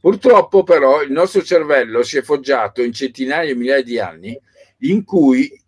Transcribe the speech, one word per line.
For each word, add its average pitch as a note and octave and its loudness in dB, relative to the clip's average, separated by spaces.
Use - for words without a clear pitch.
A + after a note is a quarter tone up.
Purtroppo G3 4
però D3+ 2
il C#3 -6
nostro F#3 0
cervello C#3 0
si A#2+ -4
è C3 -2
forgiato B2+ -4
in A#2+ -4
centinaia C3 -6
e C3 -4
migliaia C3 -2
di A#2+ -8
anni F#2 -12
in F3+ -2
cui C#3+ 0